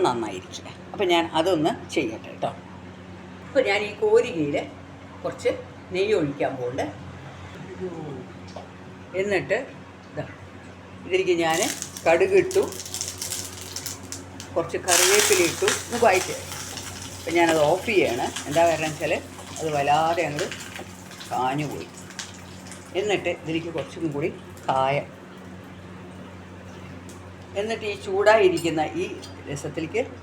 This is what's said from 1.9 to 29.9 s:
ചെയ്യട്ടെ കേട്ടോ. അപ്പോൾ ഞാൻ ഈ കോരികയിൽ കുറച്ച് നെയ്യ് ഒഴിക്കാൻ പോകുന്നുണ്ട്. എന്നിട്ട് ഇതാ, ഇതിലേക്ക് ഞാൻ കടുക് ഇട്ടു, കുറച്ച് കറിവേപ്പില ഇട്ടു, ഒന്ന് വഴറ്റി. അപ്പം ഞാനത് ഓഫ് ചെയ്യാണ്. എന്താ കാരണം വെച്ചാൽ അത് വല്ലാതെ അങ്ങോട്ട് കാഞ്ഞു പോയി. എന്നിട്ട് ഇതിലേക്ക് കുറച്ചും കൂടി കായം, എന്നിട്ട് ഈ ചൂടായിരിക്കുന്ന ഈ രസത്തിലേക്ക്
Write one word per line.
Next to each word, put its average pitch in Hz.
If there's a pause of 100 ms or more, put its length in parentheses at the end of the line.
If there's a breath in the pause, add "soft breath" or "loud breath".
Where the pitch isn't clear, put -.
ചെയ്യട്ടെ 117
കേട്ടോ. - (960)
അപ്പോൾ 175
ഞാൻ 202
ഈ - (120)
കോരികയിൽ 208 (680)
കുറച്ച് 175 (440)
നെയ്യ് 202
ഒഴിക്കാൻ 143
പോകുന്നുണ്ട്. 127 (2250)
എന്നിട്ട് 196 (540)
ഇതാ, 147 (840)
ഇതിലേക്ക് 185 (100)
ഞാൻ 160 (480)
കടുക് 185
ഇട്ടു, - (1900)
കുറച്ച് 175
കറിവേപ്പില 185 (100)
ഇട്ടു, 190 (180)
ഒന്ന് 240
വഴറ്റി. 185 (800)
അപ്പം 165
ഞാനത് 165 (100)
ഓഫ് 185
ചെയ്യാണ്. 143 (220)
എന്താ 156
കാരണം 156
വെച്ചാൽ 156 (440)
അത് 156
വല്ലാതെ 160
അങ്ങോട്ട് 156 (840)
കാഞ്ഞു 131
പോയി. 85 (1120)
എന്നിട്ട് 185 (120)
ഇതിലേക്ക് 165
കുറച്ചും 156
കൂടി 147 (380)
കായം, 135 (2500)
എന്നിട്ട് 220
ഈ - (120)
ചൂടായിരിക്കുന്ന 185 (200)
ഈ - (440)
രസത്തിലേക്ക് 160 (200)